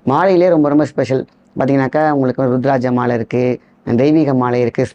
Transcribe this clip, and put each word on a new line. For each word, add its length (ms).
மாலையிலே 460
ரொம்ப 200
ரொம்ப 160
ஸ்பெஷல் 400
பாத்தீங்கன்னாக்கா, 520
உங்களுக்கு 320
ருத்ராஜ 480
மாலை 240
இருக்கு, 440
தெய்வீக 380
மாலை 280
இருக்கு, 340